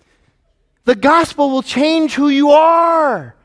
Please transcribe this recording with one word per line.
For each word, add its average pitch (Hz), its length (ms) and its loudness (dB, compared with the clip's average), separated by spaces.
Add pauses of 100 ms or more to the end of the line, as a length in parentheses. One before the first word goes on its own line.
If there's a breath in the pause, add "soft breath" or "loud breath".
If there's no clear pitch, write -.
(840)
The 247 100 2
gospel 285 560 0
will 262 100 -2
change 311 540 -2
who 285 140 0
you 285 200 0
are 311 960 0